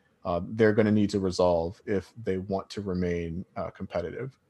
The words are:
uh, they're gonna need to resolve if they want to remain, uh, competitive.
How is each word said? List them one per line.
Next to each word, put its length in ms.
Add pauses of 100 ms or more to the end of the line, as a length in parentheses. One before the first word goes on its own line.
(240)
uh, 180
they're 300
gonna 180
need 200
to 100
resolve 640
if 260 (120)
they 160
want 320
to 100
remain, 640 (100)
uh, 140
competitive. 680 (120)